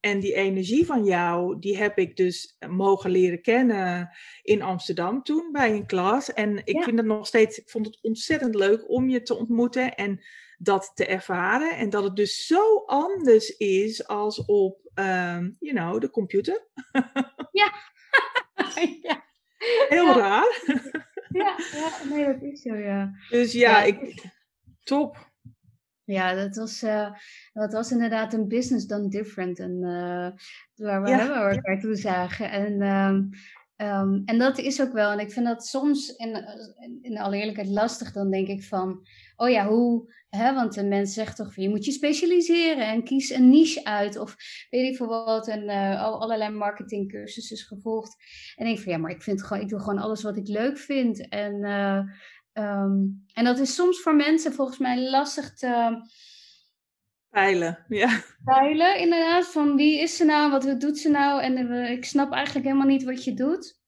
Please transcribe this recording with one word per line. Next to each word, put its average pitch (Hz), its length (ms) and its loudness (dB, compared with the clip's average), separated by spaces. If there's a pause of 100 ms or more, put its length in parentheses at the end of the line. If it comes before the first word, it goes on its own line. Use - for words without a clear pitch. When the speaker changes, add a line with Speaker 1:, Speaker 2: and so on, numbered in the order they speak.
Speaker 1:
En 202 200 0
die 196 140 -2
energie 196 520 2
van 254 180 0
jou, 175 540 0
die 196 180 -2
heb 208 220 0
ik 185 180 0
dus 180 400 -2 (120)
mogen 190 420 2
leren 180 320 2
kennen 196 680 2 (320)
in 208 200 2
Amsterdam 185 600 -4
toen, 320 300 -4
bij 262 220 2
een 208 120 -4
klas. 202 460 0
En 208 260 0
ik - 160 0
Speaker 2:
Ja. 320 80 4
Speaker 1:
vind 240 160 2
het 226 80 2
nog 214 200 0
steeds, 220 320 4
ik - 120 -20
vond 220 160 -4
het 220 160 -14
ontzettend 233 520 -2
leuk 202 360 2
om 254 180 2
je 247 140 2
te 240 140 -2
ontmoeten 240 580 0
en 196 260 -4 (380)
dat 190 360 0
te - 120 0
ervaren. 196 720 0
En 214 140 -2
dat 202 140 0
het 196 120 -4
dus 202 300 -2
zo 415 300 4 (100)
anders 277 680 4
is 208 500 0
als 208 380 -4
op, 196 360 2 (140)
ehm, 180 640 -2
you 302 180 -6
know, 180 240 -2
de 262 100 -4
computer. 226 580 -2 (240)
<laughs> - 600 -4
Speaker 2:
Ja. 403 200 2 (840)
<laughs> 330 480 -2
Ja. 302 220 -4 (640)
Speaker 1:
Heel 339 180 6
Speaker 2:
Ja. 359 100 8
Speaker 1:
raar. 233 460 4 (680)
Speaker 2:
Ja, 381 240 0 (160)
ja, 311 360 -6
nee, 294 180 -2
dat 269 160 -2
is 285 200 -12
zo, 226 120 -6
ja. 196 360 -4 (200)
Speaker 1:
Dus 240 220 2
ja, 233 260 6
Speaker 2:
Ja. 208 60 6
Speaker 1:
ik... - 400 -2 (600)
Top. - 460 -2 (760)
Speaker 2:
Ja, 185 300 0
dat 196 220 -6
was, 220 260 -10
eh, 214 280 -2 (420)
dat 214 200 -6
was 226 180 -4
inderdaad 226 420 0
een 220 160 -2
business 233 380 0
done 208 220 -4
different. 196 500 -6
En, 180 240 -6
eh, 180 580 -6 (460)
waar 196 160 -2
we, 208 60 -2
Speaker 1:
Ja. 262 100 4
Speaker 2:
hè, 247 100 0
waar 233 200 0
we 196 60 2
elkaar 190 260 -2
toe 214 160 -4
zagen. 190 540 -4
En, 202 320 -2
ehm, 196 400 2 (540)
ehm, 196 480 -2
en 226 140 0
dat 262 200 2
is 277 240 -4
ook 262 100 -2
wel. 208 180 2
En 208 80 -2
ik 208 140 -6
vind 240 140 -2
dat 233 200 -4
soms, 277 500 -2
in, 226 180 -8 (440)
in, 240 240 -18
in 233 160 -8
alle 202 180 -2
eerlijkheid, 208 320 -4
lastig. 214 440 -2
Dan 196 180 -4
denk 190 180 0
ik 196 140 -8
van, 185 440 -6 (300)
"Oh 240 140 0
ja, 208 180 2
hoe," 233 440 0 (160)
hè, 233 260 0
want 226 220 -2
een 202 120 -2
mens 196 260 0
zegt 214 220 -8
toch 202 180 -12
van, 190 80 -6
"Je 190 60 0
moet 208 160 -2
je 285 80 -2
specialiseren 330 960 2
en 226 180 -2
kies 269 260 -2
een 254 200 8
niche 320 340 6
uit." 208 340 -2
Of - 180 -10 (340)
weet 262 200 2
ik 254 60 -6
veel 247 100 -4
wat. 226 420 -2
En, 208 200 -6
eh, 196 340 0
al, 220 180 -4
allerlei 220 340 -2
marketingcursussen 208 1000 -8
gevolgd. 220 600 -10 (400)
En 226 100 -6
ik 214 140 -2
van, 190 120 -6
"Ja, 165 60 -2
maar 160 120 -4
ik 175 120 -14
vind 196 200 -4
gewoon, 208 200 -6
ik 202 60 -8
doe 202 120 -6
gewoon 196 180 -4
alles 214 240 -6
wat 208 140 -6
ik 196 120 -10
leuk 240 300 -2
vind." 240 500 -2
En, 202 360 -6
eh, 202 380 0 (500)
ehm, 196 460 -2 (360)
en 233 100 0
dat 247 140 4
is 269 160 0
soms 359 260 2
voor 311 160 2
mensen 311 360 4
volgens 262 260 -4
mij 247 220 0 (100)
lastig 285 440 -2
te 233 460 0 (1300)
Speaker 1:
Peilen, 180 600 0
ja. 220 340 0 (220)
Speaker 2:
peilen, 302 540 4
inderdaad. 339 480 2
Van, 294 300 0
"Wie 294 240 4
is 330 160 -2
ze 339 80 2
nou? 302 260 4
Wat 269 300 0
doet 294 180 -2
ze 320 120 -2
nou?" 285 320 4
En, 254 300 -2
eh, 240 180 -2
"Ik 247 140 -6
snap 285 280 0
eigenlijk 262 340 -2
helemaal 269 200 2
niet 269 180 2
wat 254 200 -8
je 233 100 -4
doet." 285 540 -4